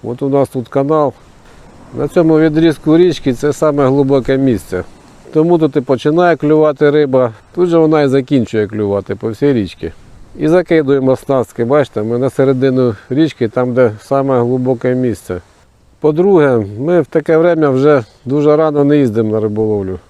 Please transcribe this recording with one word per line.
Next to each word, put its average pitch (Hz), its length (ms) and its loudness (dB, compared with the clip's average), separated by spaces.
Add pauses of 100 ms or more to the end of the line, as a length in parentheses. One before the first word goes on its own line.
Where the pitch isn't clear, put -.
От 120 180 -8
у 143 80 -4
нас 139 200 0
тут 123 180 -8
канал. 143 460 -2 (840)
На 139 100 -4
цьому 160 320 2
відрізку 156 580 2
річки 170 360 0
це 143 200 -2
саме 143 340 0
глибоке 135 500 0
місце. 110 460 -2 (500)
Тому 165 260 2
тут 151 160 0
і 147 60 0
починає 156 540 0
клювати 151 540 2
риба, 131 440 0 (220)
тут 180 140 0
же 170 80 2
вона 156 240 2
і 143 60 2
закінчує 123 600 0
клювати 101 480 -4
по 110 140 -6
всій 143 240 0
річці. 95 380 -4 (460)
І 151 100 -4
закидуємо 151 640 2
оснастки, 127 540 -2
бачите, 127 360 0
ми 117 160 -4
на 131 120 -2
середину 131 680 0 (140)
річки, 131 380 -2
там, 123 260 -2
де 120 180 2 (100)
саме 135 380 -2
глибоке 127 560 -2
місце. 113 460 -6 (580)
По-друге, 151 680 2 (140)
ми 165 220 0
в 139 40 -2
таке 160 320 0
время 160 320 2
вже 135 340 2 (220)
дуже 147 300 2
рано 151 280 0
не 143 140 2
їздимо 113 340 0
на 110 80 -2
риболовлю. 104 600 -4 (100)